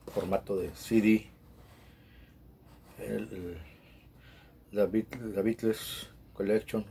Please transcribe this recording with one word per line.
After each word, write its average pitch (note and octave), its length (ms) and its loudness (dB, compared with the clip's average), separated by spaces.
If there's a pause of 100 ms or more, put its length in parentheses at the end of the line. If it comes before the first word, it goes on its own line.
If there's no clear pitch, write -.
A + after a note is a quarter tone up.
formato F#2+ 500 -2
de F2 180 -4
C - 260 2
D, G#2+ 300 6 (1700)
el, G#2+ 340 -6
el, F2 260 -10 (1120)
la G2+ 140 4
Beat-, A2 340 -2 (120)
la G2 100 0
Beatles - 680 -2 (240)
Collection, G#2+ 580 0